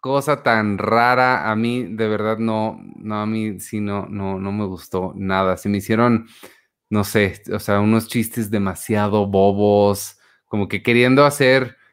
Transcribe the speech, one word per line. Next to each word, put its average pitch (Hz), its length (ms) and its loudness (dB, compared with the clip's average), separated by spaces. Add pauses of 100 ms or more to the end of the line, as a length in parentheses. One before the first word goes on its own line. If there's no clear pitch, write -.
cosa 139 420 0
tan 107 340 2
rara. 117 720 2
A 107 40 0
mí, 120 280 -2
de 110 240 -4
verdad, 107 300 -2
no, 110 420 -4 (160)
no, 107 260 -6
a 107 40 -4
mí 110 340 -4
sí 107 200 -8
no, 101 280 -4
no, 98 320 -6
no 98 120 -6
me 104 140 -4
gustó 92 500 -6
nada. 95 420 0
Se - 120 -6
me 101 80 0
hicieron, 113 500 0 (600)
no 104 140 0
sé, 101 380 0 (120)
o - 60 -4
sea, 104 200 0
unos 110 280 2
chistes 113 440 -4
demasiado 104 760 -2
bobos, 101 920 2 (260)
como 104 220 -4
que 101 160 -8
queriendo 127 420 4
hacer, 131 520 2 (160)